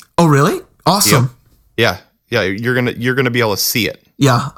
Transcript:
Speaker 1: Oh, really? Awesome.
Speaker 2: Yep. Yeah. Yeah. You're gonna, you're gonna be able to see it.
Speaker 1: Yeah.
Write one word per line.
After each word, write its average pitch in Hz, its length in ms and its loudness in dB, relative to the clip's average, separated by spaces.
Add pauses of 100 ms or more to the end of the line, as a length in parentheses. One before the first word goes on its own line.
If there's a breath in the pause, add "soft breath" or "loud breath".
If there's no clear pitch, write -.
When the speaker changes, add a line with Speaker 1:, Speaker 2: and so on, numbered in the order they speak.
(160)
Speaker 1:
Oh, 170 100 4
really? 156 340 2 (260)
Awesome. 165 380 2 (520)
Speaker 2:
Yep. 107 240 0 (300)
Yeah. 117 100 -2
Yeah. - 20 0
You're 107 320 -4
gonna, 123 180 -2
you're 123 220 -4
gonna 127 160 -2
be 120 100 -2
able 113 160 0
to - 40 -4
see 104 280 -2
it. - 140 -14 (160)
Speaker 1:
Yeah. 131 400 2